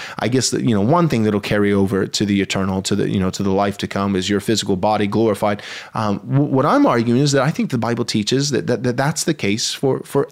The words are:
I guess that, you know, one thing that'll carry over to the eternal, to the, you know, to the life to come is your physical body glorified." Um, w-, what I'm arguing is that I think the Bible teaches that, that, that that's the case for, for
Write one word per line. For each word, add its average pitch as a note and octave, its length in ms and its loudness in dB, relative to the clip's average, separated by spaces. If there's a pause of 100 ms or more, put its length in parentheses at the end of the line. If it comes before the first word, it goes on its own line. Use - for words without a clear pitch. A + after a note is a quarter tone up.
(180)
I A2 100 -2
guess A#2+ 220 0
that, A2+ 140 -2
you B2 100 2
know, G2 80 2
one D#3+ 260 4
thing A#2+ 140 0
that'll G#2 180 2
carry G2+ 320 0
over G2 340 2
to - 200 -2
the G2+ 160 2
eternal, F#2+ 400 -2
to - 120 -2
the, G2+ 140 0
you G#2 100 0
know, F#2 120 0
to - 120 -6
the G2 100 0
life G2 260 0
to - 80 -6
come G2+ 280 -2
is F#2 140 -2
your G2+ 120 0
physical G2 360 0
body G#2 300 0
glorified." G#2 560 0 (320)
Um, G#2+ 240 -2
w-, C3+ 360 0
what C3 120 2
I'm C4+ 180 4
arguing A#2+ 380 2
is D3 100 2
that C#3 100 4
I C3+ 80 0
think F#3+ 200 -4
the C3 80 -2
Bible A#2 260 -2
teaches B2+ 460 0
that, - 160 -2
that, A#2+ 160 -2
that B2 160 -2
that's C#3 260 0
the E3+ 80 -2
case A2 400 -2
for, C3 280 -2
for - 320 -2